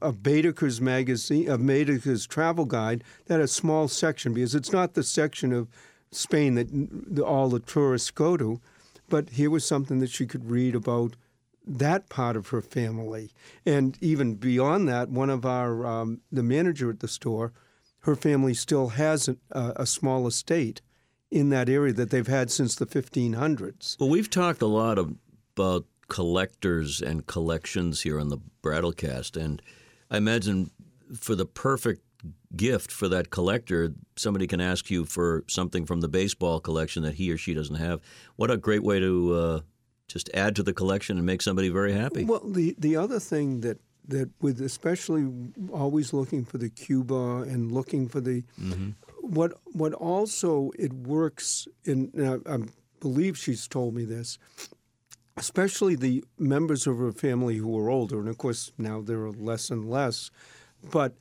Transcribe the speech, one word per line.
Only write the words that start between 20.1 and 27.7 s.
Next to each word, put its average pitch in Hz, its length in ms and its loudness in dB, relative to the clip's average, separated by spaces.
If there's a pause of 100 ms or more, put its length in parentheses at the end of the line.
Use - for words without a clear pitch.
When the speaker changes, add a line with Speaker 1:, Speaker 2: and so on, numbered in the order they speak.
Speaker 1:
estate 123 560 0 (480)
in 147 180 4
that 127 220 4
area 139 240 4
that 117 160 0
they've 123 160 2
had 127 240 2
since 127 260 0
the 123 100 -2
fifteen 123 460 0
hundreds. 127 640 -2
Speaker 2:
Well, 139 120 2
we've 214 200 2
talked 175 320 2
a 113 40 4
lot 110 320 2
about 90 840 -2 (240)
collectors 87 920 0
and 78 240 -4
collections 82 760 -2